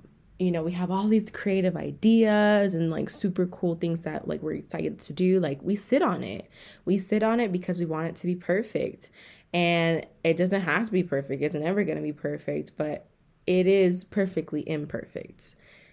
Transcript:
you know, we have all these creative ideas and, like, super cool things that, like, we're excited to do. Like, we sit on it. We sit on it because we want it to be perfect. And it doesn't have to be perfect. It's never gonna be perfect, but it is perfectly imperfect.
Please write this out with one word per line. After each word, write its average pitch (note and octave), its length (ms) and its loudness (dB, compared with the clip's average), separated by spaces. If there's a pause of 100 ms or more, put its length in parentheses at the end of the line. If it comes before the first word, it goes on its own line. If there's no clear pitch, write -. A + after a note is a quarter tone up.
(400)
you F3+ 120 2
know, E3+ 120 0
we E3+ 80 -2
have F3+ 180 -2
all F#3+ 180 0
these G#3+ 220 2
creative F#3+ 460 0
ideas G#3 960 4
and, E3 160 0
like, D#3 200 -4
super F#3 360 -2
cool F3+ 300 -2
things E3 260 -2
that, D#3 260 -8
like, D#3 140 -4
we're D3+ 120 -4
excited D#3 480 -6
to - 120 -12
do. F#3 260 4
Like, C#3+ 220 -2
we G3 140 -2
sit B3 260 2
on F3+ 220 0
it. - 260 -10 (360)
We F#3+ 120 2
sit G#3 240 0
on A3+ 180 2
it A3 120 0
because F3 280 -4
we F3 60 -2
want D#3+ 220 -2
it E3+ 100 -8
to - 80 -8
be F3+ 100 0
perfect. - 760 -4 (420)
And E3+ 520 2 (180)
it E3 140 4
doesn't F#3 240 2
have F3 260 0
to - 40 -8
be F#3 120 2
perfect. C#3 400 -4
It's D3 120 0
never F3+ 280 0
gonna D#3 180 -4
be D3+ 120 -4
perfect, D3 640 -6
but D3+ 300 -6 (380)
it F#3 220 2
is F#3 360 4
perfectly F#3 640 -4
imperfect. - 880 -8 (380)